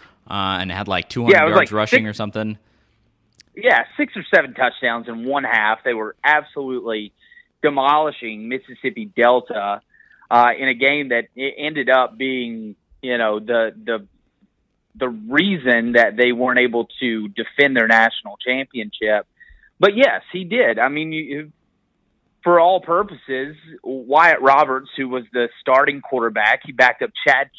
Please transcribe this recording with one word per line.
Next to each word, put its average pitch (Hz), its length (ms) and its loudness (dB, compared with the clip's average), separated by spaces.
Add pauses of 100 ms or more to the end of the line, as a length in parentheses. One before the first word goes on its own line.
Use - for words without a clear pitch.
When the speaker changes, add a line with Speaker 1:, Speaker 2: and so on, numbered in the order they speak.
(280)
Speaker 1:
uh, 95 320 -2
and 92 100 -6
had, 98 180 -6
like, 90 200 -2
two 123 140 -6
hundred 117 140 4
Speaker 2:
Yeah, 160 60 4
it - 40 4
was, 107 100 0
Speaker 1:
yards - 160 2
Speaker 2:
like, 107 40 -2
Speaker 1:
rushing 107 280 2
Speaker 2:
six 107 60 -6
Speaker 1:
or - 20 -8
something? 107 460 -6 (1000)
Speaker 2:
Yeah, 202 280 2 (120)
six - 200 -6
or 175 160 -10
seven 139 220 2
touchdowns 120 540 -4
in 113 160 -10
one 139 180 -4
half. 110 400 0
They 123 120 -2
were 110 280 -8
absolutely 131 880 -4 (500)
demolishing 139 840 0
Mississippi 123 580 -10
Delta, 113 760 0 (500)
uh, 120 260 6
in 135 120 -4
a 131 60 0
game 139 340 -2
that 117 160 -2 (100)
e-, 135 220 -8
ended 151 320 -6
up 123 280 2
being, 117 600 -8 (260)
you 123 160 -4
know, 107 220 -2
the, 113 320 -2 (100)
the, 110 240 -6 (880)
the 127 140 -6
reason 123 840 0
that 110 240 4
they 123 160 2
weren't 123 260 0
able 120 300 0 (120)
to 110 280 -4
defend 131 480 0
their 113 120 2
national 113 480 2
championship. 110 880 -4 (540)
But 202 160 4
yes, 240 260 2 (100)
he 185 120 -8
did. 170 340 0
I 123 100 2
mean, 156 240 -6
you, 151 400 -10 (920)
for 175 160 6
all 180 200 4
purposes, 151 760 -6 (260)
Wyatt 135 580 2
Roberts, 135 560 2
who 135 120 -6
was 123 240 -6
the 120 160 -2 (120)
starting 139 400 2
quarterback, 117 640 -2
he 143 80 -16
backed 123 300 2
up 117 80 -6 (160)
Chad 135 320 2